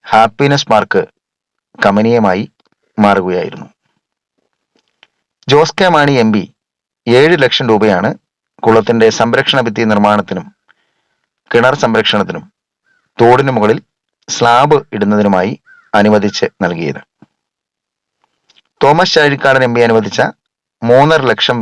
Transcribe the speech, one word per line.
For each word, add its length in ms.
ഹാപ്പിനെസ് 640
പാർക്ക് 300
കമനീയമായി 600
മാറുകയായിരുന്നു. 720
ജോസ് 280
കെ 140
മാണി 280
എം 120
പി 80
ഏഴ് 240
ലക്ഷം 260
രൂപയാണ് 400
കുളത്തിന്റെ 420
സംരക്ഷണ 460
ഭിത്തി 260
നിർമ്മാണത്തിനും 540
കിണർ 320
സംരക്ഷണത്തിനും 600
തോടിനു 360
മുകളിൽ 240
സ്ലാബ് 420
ഇടുന്നതിനുമായി 580
അനുവദിച്ച് 460
നൽകിയത്. 360
തോമസ് 340
ചാഴിക്കാടൻ 520
എം 80
പി 120
അനുവദിച്ച 340
മൂന്നര 400
ലക്ഷം 300